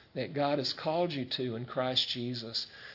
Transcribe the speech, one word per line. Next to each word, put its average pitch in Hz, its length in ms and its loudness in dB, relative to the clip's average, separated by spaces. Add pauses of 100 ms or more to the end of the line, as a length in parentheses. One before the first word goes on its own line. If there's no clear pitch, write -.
(160)
that 131 180 -2
God 143 240 4
has 131 160 0
called 165 400 2
you 131 120 0
to 123 300 -2
in 120 100 -4
Christ 127 440 2
Jesus, 120 580 -4 (280)